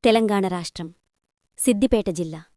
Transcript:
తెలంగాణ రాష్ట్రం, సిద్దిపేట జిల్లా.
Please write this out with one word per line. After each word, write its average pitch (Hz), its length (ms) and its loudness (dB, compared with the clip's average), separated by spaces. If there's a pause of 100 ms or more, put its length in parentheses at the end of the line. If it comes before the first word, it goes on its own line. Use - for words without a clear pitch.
తెలంగాణ 208 420 2
రాష్ట్రం, 175 460 -8 (640)
సిద్దిపేట 214 520 2
జిల్లా. 160 320 -8 (140)